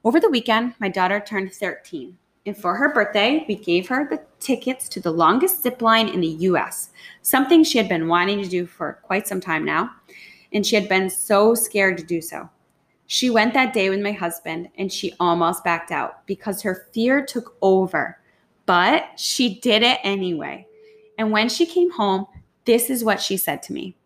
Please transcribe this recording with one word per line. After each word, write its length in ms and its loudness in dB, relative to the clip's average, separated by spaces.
Over 140 4
the 100 4
weekend, 520 0
my 80 -2
daughter 320 0
turned 320 -6
thirteen, 680 -10
and 120 -8
for 180 -2
her 180 0
birthday, 540 2
we 80 -2
gave 340 0
her 200 -2
the 140 -6
tickets 480 -4
to 120 -8
the 120 -2
longest 500 2
zip 200 -4
line 260 4
in 120 -2
the 60 0
U 300 0
S, 340 -4
something 420 4
she 160 2
had 100 0
been 200 0
wanting 340 2
to 60 -6
do 180 -4
for 360 -10
quite 260 -4
some 120 -6
time 240 -4
now, 260 -2
and 140 0
she 80 0
had 140 2
been 220 0
so 440 4
scared 440 0
to 60 -12
do 180 -4
so. 260 -14
She 220 -2
went 240 2
that 220 0
day 160 2
with 100 -2
my 120 -4
husband, 680 -8
and 120 -4
she 300 -8
almost 420 0
backed 280 -4
out 360 -8
because 360 -8
her 320 -6
fear 300 2
took 360 -10
over, 580 2
but 520 2
she 440 -2
did 220 2
it 200 2
anyway. 640 -4
And 120 0
when 200 2
she 160 0
came 240 2
home, 340 0
this 240 4
is 160 -4
what 160 0
she 160 -4
said 280 -4
to 100 -12
me. 320 -10